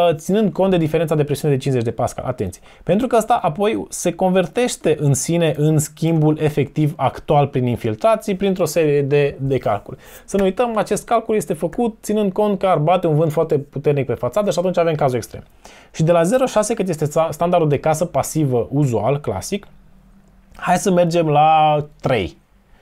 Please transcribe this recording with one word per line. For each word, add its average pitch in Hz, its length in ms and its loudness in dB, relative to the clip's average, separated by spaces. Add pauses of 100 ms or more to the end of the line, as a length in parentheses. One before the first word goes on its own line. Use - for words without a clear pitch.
(160)
ținând 196 360 0
cont 190 200 0
de 185 60 2
diferența 160 380 0
de 151 80 2
presiune 143 300 -2
de 131 60 0
cincizeci 127 260 0
de 117 60 -4
pascal. - 340 -6
Atenție! 107 360 -6 (220)
Pentru 202 240 0
că - 80 0
asta 226 260 2
apoi 196 480 -2
se - 240 -4
convertește 185 880 0
în 143 140 2
sine 165 440 0
în 151 200 2
schimbul 156 640 0
efectiv 151 580 -2
actual 143 500 0
prin 123 180 -2
infiltrații, 185 680 0
printr-o 190 300 0
serie 151 360 2
de, 139 380 0
de 135 180 0
calcule. - 400 -4 (280)
Să - 120 -4
nu 196 60 2
uităm, 226 340 0
acest 190 280 -2
calcul 226 300 0
este 196 180 -2
făcut 220 480 -4
ținând 208 300 -2
cont 208 280 0
că 190 80 0
ar 175 100 2
bate 175 300 2
un 151 80 2
vânt 156 160 2
foarte 160 280 0
puternic 139 460 -2
pe 120 80 -2
fațadă 185 380 -2
și 170 80 -2
atunci 180 180 -2
avem 165 180 2
cazul 135 220 0
extrem. - 260 -10 (500)
Și 160 100 -2
de 160 80 4
la 170 120 4
zero 247 220 2
șase, 214 280 0
cât 190 160 -4
este 156 160 -4
sta-, 160 260 0
standardul 170 380 0
de 143 100 0
casă 156 260 0
pasivă 131 680 -2
uzual, 131 480 0
clasic, 120 480 -6 (880)
hai 180 220 0
să 190 140 0
mergem 170 380 2
la 156 480 4 (240)
trei - 360 -2 (440)